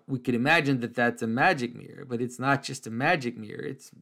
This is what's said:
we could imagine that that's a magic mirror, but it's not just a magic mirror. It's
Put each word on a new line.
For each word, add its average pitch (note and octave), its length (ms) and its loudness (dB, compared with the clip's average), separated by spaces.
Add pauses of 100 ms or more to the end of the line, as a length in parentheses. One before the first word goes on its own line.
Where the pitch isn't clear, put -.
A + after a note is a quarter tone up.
we C3+ 100 -2
could B2 160 0
imagine C#3 460 4
that A#2 160 -6
that's A#2+ 260 2
a A2+ 60 -2
magic C3 480 2
mirror, - 280 -12
but B2 160 -2
it's B2 200 -6
not C3 240 2
just - 240 -10
a - 20 -8
magic B2 460 0
mirror. G#2+ 260 -10
It's D3 400 -10